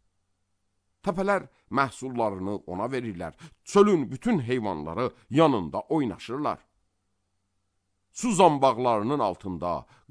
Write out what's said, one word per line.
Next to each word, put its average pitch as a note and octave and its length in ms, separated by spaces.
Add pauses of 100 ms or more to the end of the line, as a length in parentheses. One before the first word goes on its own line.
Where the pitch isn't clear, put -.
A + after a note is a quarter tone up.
(1040)
Təpələr F#3+ 420 (240)
məhsullarını A2 840 (100)
ona G2 240
verirlər, G2+ 420 (280)
çölün G3 500
bütün F#3+ 280
heyvanları G#2+ 720 (180)
yanında A#2 520
oynaşırlar. B2+ 760 (1500)
Su - 200
zanbaqlarının C3+ 880
altında, F2 680 (260)